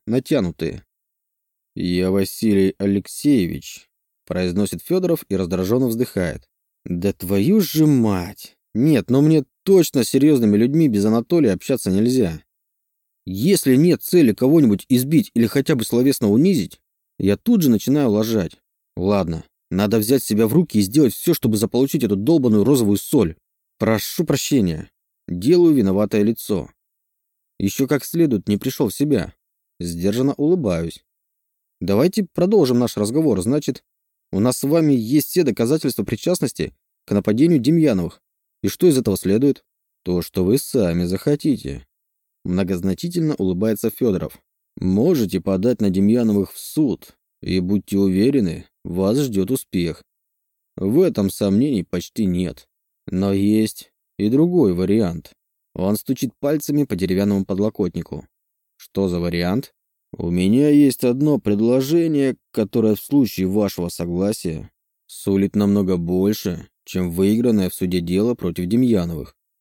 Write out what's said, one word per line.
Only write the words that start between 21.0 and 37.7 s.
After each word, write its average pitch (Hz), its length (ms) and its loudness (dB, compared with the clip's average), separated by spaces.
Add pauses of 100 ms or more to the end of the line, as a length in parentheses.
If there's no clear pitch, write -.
все, 170 200 0
чтобы 110 220 -2
заполучить 123 480 -2
эту 101 120 0
долбаную 113 480 2
розовую 113 340 2
соль. 98 380 0 (420)
Прошу 110 460 -2
прощения». 110 680 -2 (380)
Делаю 151 460 2
виноватое 104 480 0
лицо. 104 480 -4 (880)
Еще 98 300 -2
как 147 160 -2
следует 143 440 -2
не 104 100 0
пришел 127 320 -4
в - 40 -12
себя. 143 400 -2 (460)
Сдержанно 98 540 -2
улыбаюсь. 113 720 -2 (760)
«Давайте 131 520 0
продолжим 165 460 2
наш 120 180 -2
разговор. 110 460 0
Значит, 131 400 -2 (480)
у 95 80 -2
нас 123 200 2
с - 40 -10
вами 151 300 2
есть 127 360 0
все 180 140 0
доказательства 120 640 -2
причастности - 720 -4 (300)
к - 60 -4
нападению 120 460 2
Демьяновых. 123 640 0 (400)